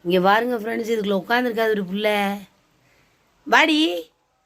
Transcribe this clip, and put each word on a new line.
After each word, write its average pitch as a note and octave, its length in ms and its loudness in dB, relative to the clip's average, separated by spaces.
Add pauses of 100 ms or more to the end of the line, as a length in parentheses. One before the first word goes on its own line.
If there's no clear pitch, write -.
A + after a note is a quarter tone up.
இங்க F3+ 180 2
பாருங்க A3+ 360 2
ஃப்ரெண்ட்ஸ், A3+ 340 -6
இதுக்குள்ள G3+ 360 0
உட்காந்துருக்காது A#3 420 0
ஒரு G3+ 160 0
புள்ள. G3+ 540 -2 (1040)
வாடி. D#4 720 2 (340)